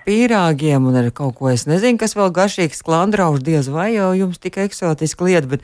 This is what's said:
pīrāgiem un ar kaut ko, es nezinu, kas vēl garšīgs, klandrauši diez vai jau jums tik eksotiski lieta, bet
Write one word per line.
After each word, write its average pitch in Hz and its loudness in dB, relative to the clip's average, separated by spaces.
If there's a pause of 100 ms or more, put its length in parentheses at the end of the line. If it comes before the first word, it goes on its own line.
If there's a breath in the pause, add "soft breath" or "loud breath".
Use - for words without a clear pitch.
pīrāgiem 170 2
un 127 2
ar 120 2
kaut 131 -6
ko, 135 -4
es 123 0
nezinu, 220 2
kas 220 -2
vēl 196 2
garšīgs, 185 -2
klandrauši 170 0
diez 151 0
vai 165 -2
jau 190 0
jums 185 -2
tik 185 -10
eksotiski 175 -4
lieta, 170 2
bet 135 -4